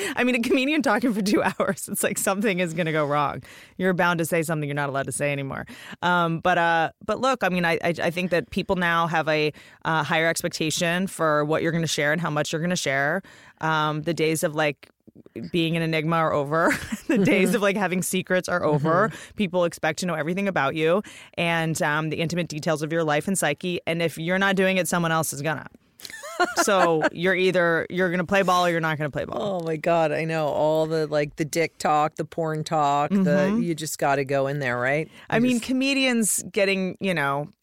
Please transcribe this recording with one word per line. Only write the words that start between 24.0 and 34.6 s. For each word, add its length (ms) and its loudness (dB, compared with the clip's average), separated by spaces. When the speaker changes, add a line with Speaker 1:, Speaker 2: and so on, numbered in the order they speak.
Speaker 1:
if 160 -2
you're 200 -2
not 180 2
doing 200 2
it, 100 0
someone 240 0
else 220 0
is 100 -8
gonna. 240 -4
So 460 4
Speaker 2:
<laughs> 40 -2
Speaker 1:
you're 220 2
either, 560 2
you're 200 0
gonna 140 0
play 180 2
ball 240 2
or 40 2
you're 100 0
not 180 0
gonna 120 -4
play 140 -4
ball. 360 -4
Speaker 2:
Oh 60 -6
my 100 -2
God, 360 2
I 120 -2
know. 220 0
All 400 2
the, 220 0
like, 280 0
the 80 -2
dick 340 -2
talk, 360 2
the 100 -6
porn 380 -4
talk, 480 2
the, 60 2
Speaker 1:
Mm-hmm. 460 4
Speaker 2:
you 120 -2
just 240 -8
gotta 260 2
go 220 0
in 140 -2